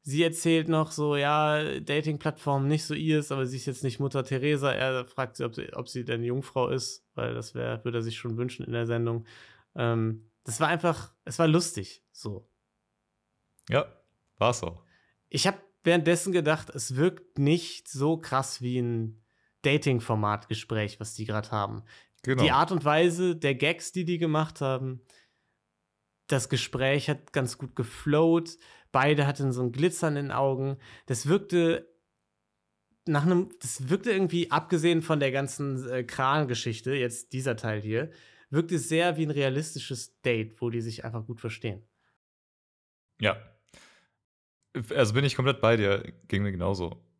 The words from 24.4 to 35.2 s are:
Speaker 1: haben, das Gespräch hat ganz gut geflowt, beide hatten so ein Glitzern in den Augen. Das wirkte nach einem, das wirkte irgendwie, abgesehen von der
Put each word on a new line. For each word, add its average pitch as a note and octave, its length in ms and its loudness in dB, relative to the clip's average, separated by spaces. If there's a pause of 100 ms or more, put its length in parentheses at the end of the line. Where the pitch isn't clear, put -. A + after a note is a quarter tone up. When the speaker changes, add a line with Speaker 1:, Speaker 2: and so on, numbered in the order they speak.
Speaker 1:
haben, C3 400 -2 (1300)
das C3+ 220 0
Gespräch C3+ 600 0
hat - 240 -6
ganz C3 240 -2
gut - 180 -12
geflowt, E3 840 2 (340)
beide C#3+ 340 4
hatten C#3 260 0
so B2 120 -2
ein A#2+ 80 0
Glitzern D#3 440 0
in C#3+ 100 -4
den C3+ 60 -6
Augen. C3+ 460 0 (300)
Das B2+ 200 -2
wirkte F3 600 2 (1200)
nach D3 160 2
einem, F#3 260 4 (100)
das C3 300 -8
wirkte G3 220 0
irgendwie, F3 400 0
abgesehen D#3+ 500 2
von D#3+ 180 0
der C3+ 120 2